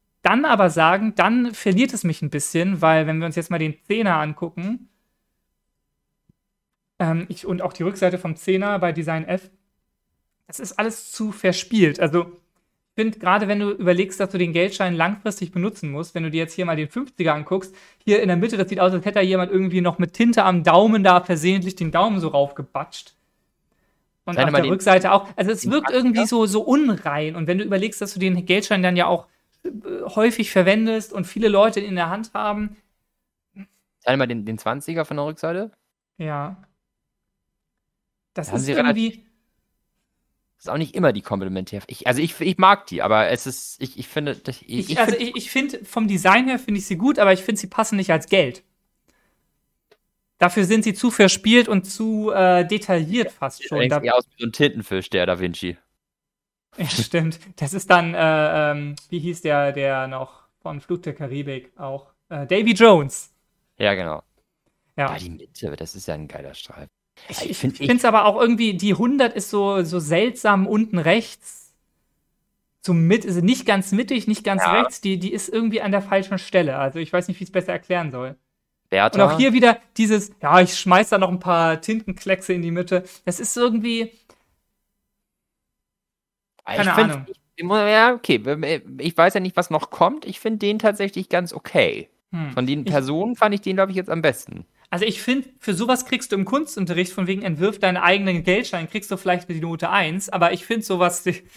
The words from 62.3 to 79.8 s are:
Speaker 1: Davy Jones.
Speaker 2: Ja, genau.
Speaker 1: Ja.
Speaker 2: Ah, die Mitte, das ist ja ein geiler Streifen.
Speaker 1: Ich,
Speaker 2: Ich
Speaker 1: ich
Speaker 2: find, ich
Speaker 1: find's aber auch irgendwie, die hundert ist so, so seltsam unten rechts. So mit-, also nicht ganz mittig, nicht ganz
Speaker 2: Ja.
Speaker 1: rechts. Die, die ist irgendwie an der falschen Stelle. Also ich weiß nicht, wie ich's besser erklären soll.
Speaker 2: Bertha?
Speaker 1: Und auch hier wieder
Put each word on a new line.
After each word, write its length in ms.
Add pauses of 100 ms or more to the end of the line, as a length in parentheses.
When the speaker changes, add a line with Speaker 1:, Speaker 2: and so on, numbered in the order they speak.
Speaker 1:
Davy 280
Jones. 580 (460)
Speaker 2:
Ja, 160
genau. 280 (760)
Speaker 1:
Ja. 100
Speaker 2:
Ah, 100
die 120
Mitte, 460
das 180
ist 120
ja 80
ein 140
geiler 240
Streifen. 380 (400)
Speaker 1:
Ich, 140
Speaker 2:
Ich 80
Speaker 1:
ich 60
Speaker 2:
find, 220
ich 60
Speaker 1:
find's 180
aber 220
auch 120
irgendwie, 380
die 160
hundert 420
ist 140
so, 360
so 160
seltsam 640
unten 320
rechts. 760 (1120)
So 80
mit-, 320
also 160
nicht 240
ganz 280
mittig, 340
nicht 180
ganz 180
Speaker 2:
Ja. 100 (100)
Speaker 1:
rechts. 180
Die, 180
die 140
ist 160
irgendwie 320
an 120
der 100
falschen 360
Stelle. 380
Also 220
ich 120
weiß 180
nicht, 120
wie 40
ich's 80
besser 200
erklären 380
soll. 260 (540)
Speaker 2:
Bertha? 340
Speaker 1:
Und 80
auch 60
hier 160
wieder 240 (180)